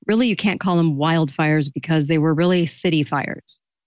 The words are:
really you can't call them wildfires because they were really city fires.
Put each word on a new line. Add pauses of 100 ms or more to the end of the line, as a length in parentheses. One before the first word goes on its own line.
really
you
can't
call
them
wildfires
because
they
were
really
city
fires. (280)